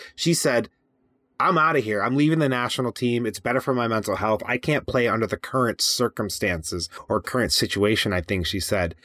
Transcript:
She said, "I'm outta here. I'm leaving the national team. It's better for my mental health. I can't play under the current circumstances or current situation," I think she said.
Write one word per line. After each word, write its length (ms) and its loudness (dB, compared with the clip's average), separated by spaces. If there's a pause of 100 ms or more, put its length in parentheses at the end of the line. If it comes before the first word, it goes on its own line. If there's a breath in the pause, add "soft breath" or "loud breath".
(140 loud breath)
She 200 0
said, 340 2 (680)
"I'm 180 2
outta 220 4
here. 240 0
I'm 140 0
leaving 240 4
the 100 2
national 420 -2
team. 320 0
It's 160 -4
better 220 0
for 100 0
my 160 0
mental 280 -2
health. 280 0
I 140 -2
can't 280 -2
play 220 2
under 180 0
the 120 -4
current 420 -2
circumstances 1120 -2 (180 loud breath)
or 140 0
current 300 -2
situation," 600 2
I 80 0
think 260 -2
she 140 -4
said. 340 -2 (100)